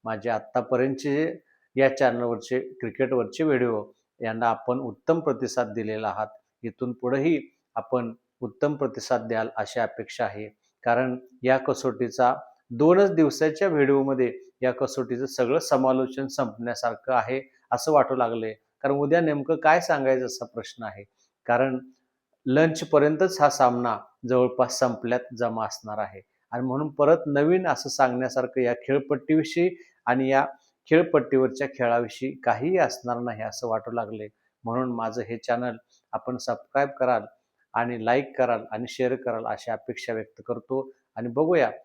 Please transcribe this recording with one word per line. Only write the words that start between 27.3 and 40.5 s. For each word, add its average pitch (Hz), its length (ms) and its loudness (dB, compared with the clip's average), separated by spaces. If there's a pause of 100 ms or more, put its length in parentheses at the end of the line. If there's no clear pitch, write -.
असं 143 220 -2
सांगण्यासारखं 127 720 0
या 120 220 2
खेळपट्टीविषयी 147 840 0 (380)
आणि 131 240 2
या 135 140 4 (440)
खेळपट्टीवरच्या 135 800 4
खेळाविषयी 120 640 -2 (140)
काहीही 131 340 2
असणार 123 420 -2
नाही 113 220 -6
असं 113 260 -8
वाटू 113 220 -4
लागले. 110 380 -6 (360)
म्हणून 123 300 -2
माझं 113 280 -4
हे 117 160 -8
चॅनल 120 380 -4 (360)
आपण 123 240 -6
सबस्क्राईब 139 520 -4 (100)
कराल 123 260 2 (500)
आणि 117 300 -2
लाईक 135 340 0
कराल 120 320 0
आणि 113 180 -6
शेअर 127 280 -2
कराल 117 300 -6
अशी 110 240 -6
अपेक्षा 113 420 -8
व्यक्त 110 340 -8
करतो 131 420 -6 (280)